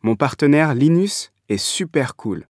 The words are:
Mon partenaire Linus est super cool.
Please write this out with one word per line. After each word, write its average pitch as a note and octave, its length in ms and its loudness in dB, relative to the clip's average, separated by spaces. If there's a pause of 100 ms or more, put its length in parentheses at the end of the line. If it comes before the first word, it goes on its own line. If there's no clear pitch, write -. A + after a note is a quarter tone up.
Mon A2 160 0
partenaire D3 580 2
Linus E3 580 0 (180)
est G2+ 80 -2
super - 580 -4
cool. F2+ 380 -8